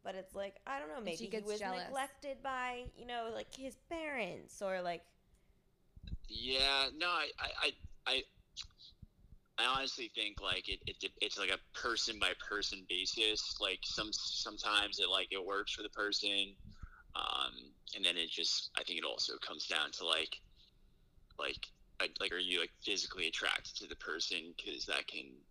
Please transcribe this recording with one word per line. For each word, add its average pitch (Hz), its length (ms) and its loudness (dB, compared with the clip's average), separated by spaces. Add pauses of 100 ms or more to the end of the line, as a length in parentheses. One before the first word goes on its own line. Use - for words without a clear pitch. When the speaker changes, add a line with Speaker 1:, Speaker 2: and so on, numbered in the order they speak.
Speaker 1:
But 196 100 -4
it's 185 200 -8
like, 196 220 -4 (100)
I 277 120 -2
don't 302 100 -6
know, 294 160 -4
Speaker 2:
And 180 80 0
Speaker 1:
maybe 160 120 -4
Speaker 2:
she - 20 -6
Speaker 1:
he - 20 -6
Speaker 2:
gets 214 140 -2
Speaker 1:
was 208 180 -2
Speaker 2:
jealous. 185 300 0
Speaker 1:
neglected 269 520 -4
by, 254 440 -2 (100)
you 240 100 -12
know, 233 280 -2
like, - 200 -6
his 262 220 -6 (120)
parents, 254 760 -2
or, 190 200 2
like 175 200 0 (1300)
Speaker 3:
Yeah, 131 680 4
no, 165 140 2
I, 160 200 4 (100)
I, 139 120 -2 (120)
I, 147 100 4 (340)
I, 131 160 4 (1400)
I 120 80 8
honestly 131 480 2
think, 104 260 0
like, 92 280 0
it, 92 180 -2
it, 95 340 -4
it's, 104 180 2
like, 95 120 2
a 95 80 4 (200)
person 113 400 2
by 92 140 4 (160)
person 98 400 0
basis. 107 720 2
Like, 95 240 2
some, 107 280 0
sometimes 104 880 2
it, 92 80 6
like, 95 240 2
it 95 120 0
works 98 280 0
for 110 100 -2
the 104 80 -2
person, 101 640 2 (600)
um, 65 360 0 (440)
and 95 80 -4
then 87 120 4
it 82 140 0
just, - 480 0
I 73 60 -2
think 87 140 -4
it 78 60 -2
also 62 340 0
comes 76 280 -6
down 76 260 2
to, 87 140 -4
like, 80 300 2 (1040)
like, 71 280 -2 (340)
uh, 87 60 2 (140)
like, 98 120 0
are 87 60 0
you, 90 220 4
like, 85 120 0 (120)
physically 92 440 0
attracted - 480 0
to 101 120 -6
the 87 80 -8
person? 85 580 -2 (100)
'Cause - 220 -4
that 73 220 0
can 65 280 -10 (140)